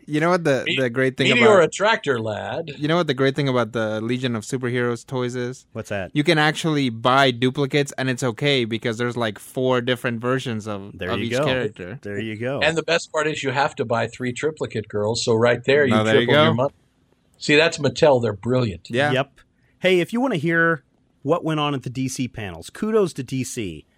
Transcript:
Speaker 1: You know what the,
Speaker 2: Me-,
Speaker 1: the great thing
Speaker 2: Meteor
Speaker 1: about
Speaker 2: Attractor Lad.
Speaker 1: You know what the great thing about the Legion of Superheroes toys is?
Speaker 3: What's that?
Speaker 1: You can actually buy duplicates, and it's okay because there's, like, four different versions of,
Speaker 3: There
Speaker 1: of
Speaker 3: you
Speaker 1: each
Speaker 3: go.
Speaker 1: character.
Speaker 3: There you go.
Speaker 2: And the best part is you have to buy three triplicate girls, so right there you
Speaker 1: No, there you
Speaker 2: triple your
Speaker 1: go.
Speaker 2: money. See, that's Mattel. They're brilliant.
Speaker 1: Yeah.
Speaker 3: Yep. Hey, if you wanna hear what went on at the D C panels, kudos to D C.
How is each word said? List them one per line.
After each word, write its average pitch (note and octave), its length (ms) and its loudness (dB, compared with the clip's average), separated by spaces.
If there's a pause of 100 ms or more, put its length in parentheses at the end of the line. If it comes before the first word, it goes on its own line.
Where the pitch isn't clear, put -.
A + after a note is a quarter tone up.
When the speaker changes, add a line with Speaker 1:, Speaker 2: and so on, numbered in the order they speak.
Speaker 1:
You D3+ 120 -2
know E3+ 100 4
what F3+ 120 2
the, C3+ 240 2
Speaker 2:
Me-, F3 140 -2
Speaker 1:
the B2+ 80 2
great C3 300 0
thing E3+ 100 4
Speaker 2:
Meteor A3+ 300 6
Speaker 1:
about D#3+ 60 8
Speaker 2:
Attractor F3 540 0
Lad. A2 600 -6
Speaker 1:
You D3 100 -2
know D#3+ 80 2
what E3+ 120 0
the C#3+ 60 2
great C3+ 220 0
thing C#3+ 100 0
about B2 260 0
the A2 280 -2
Legion B2 340 -2
of G#2 80 -4
Superheroes B2 640 -4
toys B2 280 -4
is? B2 380 -8
Speaker 3:
What's - 180 -10
that? G2 240 -6
Speaker 1:
You D3 100 2
can D#3+ 140 4
actually D3+ 500 2
buy B2+ 420 4
duplicates, C3 680 0
and C3 100 -2
it's B2 140 -4
okay C3+ 420 0
because A2+ 320 -4
there's, A#2+ 220 -2
like, A2 200 -2
four B2+ 440 0
different A#2+ 400 -2
versions B2 440 -4
of, G2+ 300 -10
Speaker 3:
There F#2+ 140 -6
Speaker 1:
of A#2 80 -2
Speaker 3:
you A#2 80 -4
Speaker 1:
each A2+ 60 -6
Speaker 3:
go. C3 120 0
Speaker 1:
character. A#2 560 -4
Speaker 3:
There G2+ 180 -8
you A2 180 -6
go. B2+ 240 -4
Speaker 2:
And D#3+ 140 2
the D#3+ 80 -2
best E3+ 300 -4
part D#3 140 -2
is D#3 160 -4
you C3+ 80 -4
have C#3+ 260 0
to B2+ 80 -2
buy A2+ 220 -2
three B2 260 -8
triplicate C3 560 -6
girls, G#2 340 -2
so A#2 120 2
right A#2 280 4
there C#3+ 220 4
you C3 100 2
Speaker 1:
No, A2 100 4
there A2 160 6
you A#2+ 60 2
Speaker 2:
triple C#3+ 160 6
your D#3+ 100 4
Speaker 1:
go. - 20 -2
Speaker 2:
money. C3 200 -2 (600)
See, D3+ 200 2
that's E3 200 4
Mattel. C3+ 460 4
They're A2 100 0
brilliant. A#2 560 -4
Speaker 1:
Yeah. C3+ 240 0
Speaker 3:
Yep. C3 280 -4 (400)
Hey, F#3 200 2
if E3+ 140 -2
you A#3+ 80 0
wanna B3+ 140 0
hear E3 480 0 (360)
what D#3+ 240 0
went D#3 160 -2
on D3 140 0
at B2+ 80 -6
the C3+ 80 -10
D C3 180 -4
C B2 200 -4
panels, F2 420 -12
kudos G#3+ 440 0
to C#3 80 -8
D B2+ 220 -6
C. F2 400 -8 (140)